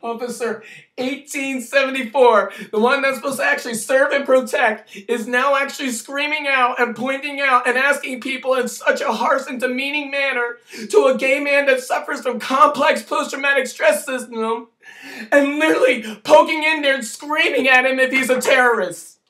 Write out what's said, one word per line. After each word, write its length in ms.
Officer 600
eighteen 640
seventy-four, 880
the 80
one 220
that's 160
supposed 220
to 60
actually 300
serve 360
and 140
protect, 720
is 200
now 280
actually 360
screaming 560
out 320
and 160
pointing 460
out 260
and 100
asking 440
people 340
in 120
such 340
a 100
harsh 360
and 120
demeaning 520
manner 460
to 160
a 120
gay 220
man 260
that 160
suffers 400
from 180
complex 640
post-traumatic 640
stress 380
syndrome 640
and 280
literally 440
poking 400
in 180
there 140
and 100
screaming 640
at 180
him 140
if 120
he's 180
a 100
terrorist. 800